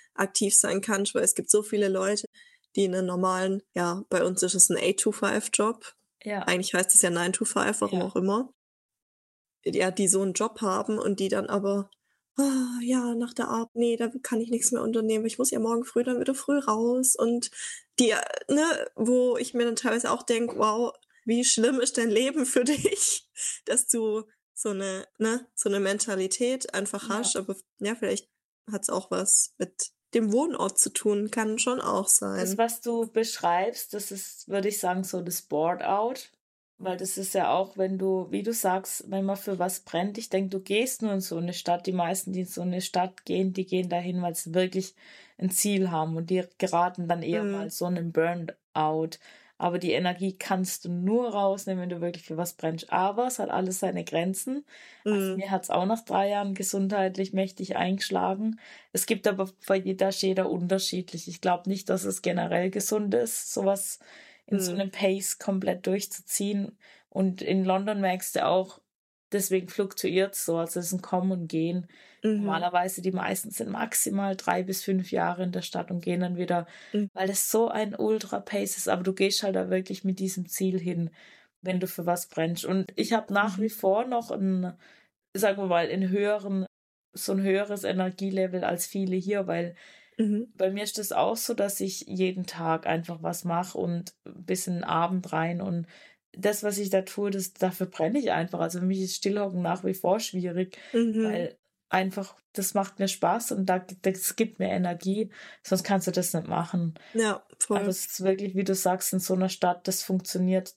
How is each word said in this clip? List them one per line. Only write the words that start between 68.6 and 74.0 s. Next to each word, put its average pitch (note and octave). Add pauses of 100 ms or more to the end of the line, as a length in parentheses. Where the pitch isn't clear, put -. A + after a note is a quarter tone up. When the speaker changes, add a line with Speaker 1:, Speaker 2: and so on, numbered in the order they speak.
Speaker 2:
deswegen F#3+
fluktuiert's F#3+
so, E3
also E3+
es E3+
ist -
ein F#3
Kommen F#3
und F3
Gehen. E3+ (360)
Speaker 1:
Mhm. G#3+
Speaker 2:
Normalerweise, F3+
die F#3
meisten F#3+
sind -
maximal G3